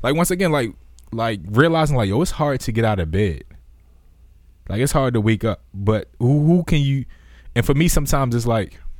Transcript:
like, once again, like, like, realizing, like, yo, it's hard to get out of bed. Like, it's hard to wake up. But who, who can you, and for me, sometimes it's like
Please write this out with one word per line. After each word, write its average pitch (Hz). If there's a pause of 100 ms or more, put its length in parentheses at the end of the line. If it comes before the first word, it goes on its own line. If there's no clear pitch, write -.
like, 131
once 175
again, 180
like, 127 (400)
like, 113
realizing, 151
like, 107
yo, 107
it's 180
hard 143
to 120
get 113
out 104
of 78
bed. 92 (1300)
Like, 98
it's 143
hard 131
to 113
wake 107
up. 110 (120)
But 101 (120)
who, 143
who 170
can 160
you, 139 (500)
and 120
for 147
me, 165
sometimes 139
it's 117
like 113 (200)